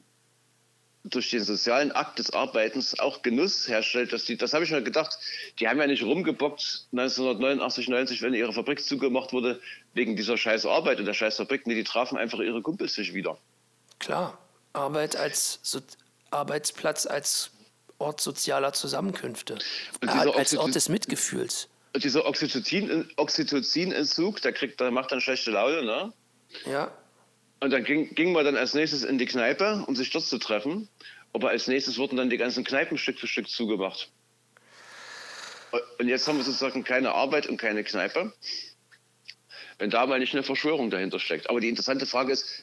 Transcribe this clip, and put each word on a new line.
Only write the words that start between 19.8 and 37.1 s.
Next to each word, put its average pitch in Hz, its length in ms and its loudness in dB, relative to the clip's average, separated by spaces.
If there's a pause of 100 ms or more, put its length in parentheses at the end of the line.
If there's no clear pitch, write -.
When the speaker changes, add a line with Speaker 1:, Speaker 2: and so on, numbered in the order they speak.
Speaker 1:
Und - 80 0
Speaker 2:
Äh, - 20 2
Speaker 1:
dieser 147 240 6
Speaker 2:
als - 220 4
Ort 156 120 2
Speaker 1:
Oxytocin- 131 40 2
Speaker 2:
des - 160 2
Mitgefühls. - 800 -2 (240)
Speaker 1:
Und 135 100 0
dieser 143 220 4
Oxytocin, 160 880 0
Oxytocin-Entzug, 151 1300 0
der 123 120 2
kriegt, - 260 -4
der 127 120 2
macht 127 200 0
dann 127 100 0
schlechte 127 300 0
Laune, 131 320 2
ne? 139 280 -2 (540)
Speaker 2:
Ja. 139 260 -2 (680)
Speaker 1:
Und - 100 2
dann 123 140 4
ging, 147 280 0
ging 175 200 4
man 156 100 6
dann 139 140 4
als 123 160 2
nächstes 151 300 2
in 135 140 2
die 117 80 2
Kneipe, 147 600 2
um 135 80 0
sich 127 140 -2
dort 165 160 -2
zu 127 120 -2
treffen. 139 520 -2 (420)
Aber 113 180 0
als 117 180 0
nächstes 131 300 0
wurden 135 200 0
dann 127 120 2
die 123 60 0
ganzen 123 300 0
Kneipen 151 320 0
Stück - 200 -2
für 117 100 -8
Stück - 200 -2
zugemacht. 101 640 -2 (1900)
Und 123 120 2
jetzt 127 180 2
haben 151 100 2
wir 131 60 0
sozusagen 131 400 -2
keine 127 300 2